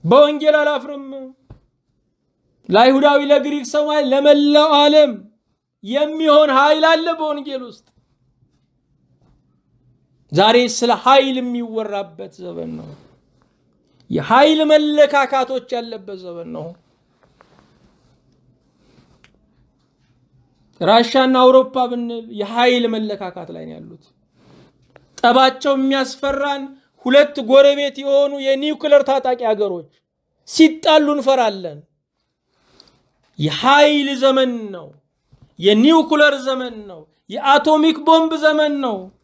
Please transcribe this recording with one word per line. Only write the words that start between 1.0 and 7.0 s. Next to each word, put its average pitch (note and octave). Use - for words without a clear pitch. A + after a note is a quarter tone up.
ለአይሁዳዊ፣ C4+
ለግሪክ C#4+
ሰው D4+
ማለት D4+
ለመላው D4
ዓለም D4
የሚሆን D4+
ኃይል D4+
አለ D#4+